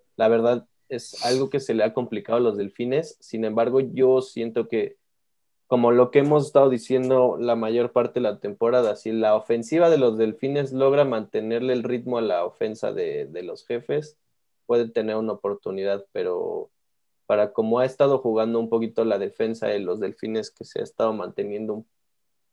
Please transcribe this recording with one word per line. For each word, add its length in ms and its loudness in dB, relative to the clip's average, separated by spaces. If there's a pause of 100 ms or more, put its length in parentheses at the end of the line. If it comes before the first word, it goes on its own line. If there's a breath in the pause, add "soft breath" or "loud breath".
(160)
la 120 2
verdad, 380 2 (240)
es 360 -10
algo 240 0
que 100 -2
se 140 -4
le 100 2
ha 100 0
complicado 440 -4
a 40 4
los 160 2
Delfines. 600 -4
Sin 260 -6
embargo, 340 2
yo 420 4
siento 460 -4
que, 300 -4 (680)
como 240 4
lo 200 4
que 80 6
hemos 260 2
estado 240 4
diciendo 720 2
la 160 0
mayor 360 -2
parte 280 0
de 40 -2
la 160 -2
temporada, 560 0
si 160 -8
la 240 2
ofensiva 540 2
de 80 6
los 200 2
Delfines 560 -2
logra 320 4
mantenerle 680 -2
el 100 -2
ritmo 360 -4
a 20 -2
la 240 -2
ofensa 460 -6
de, 340 -6
de 180 -12
los 220 -12
Jefes, 520 -6 (500)
puede 220 2
tener 260 -2
una 180 -4
oportunidad, 760 -4
pero 580 -4 (560)
para 280 2
como 260 0
ha 60 2
estado 340 2
jugando 400 0
un 100 -4
poquito 360 0
la 120 0
defensa 500 -4
de 120 -2
los 200 -4
Delfines, 520 -6
que 140 -18
se 160 -8
ha 20 -4
estado 300 -2
manteniendo, 720 -6 (680)